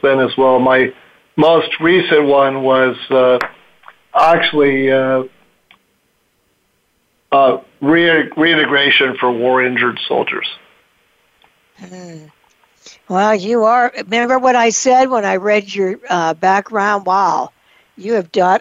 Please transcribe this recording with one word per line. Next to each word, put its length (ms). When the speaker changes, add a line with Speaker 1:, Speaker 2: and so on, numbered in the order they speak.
Speaker 1:
then 180
as 160
well. 220
My 340
most 440
recent 460
one 360
was, 340
uh, 280
actually, 800
uh, 320
uh, 260
re-, 560
reintegration 840
for 140
war-injured 720
soldiers. 400
Speaker 2:
Hmm. 500
Well, 260
you 300
are, 320
remember 420
what 180
I 140
said 400
when 140
I 120
read 380
your, 240
uh, 260
background? 720
Wow. 440
You 180
have 160
done 300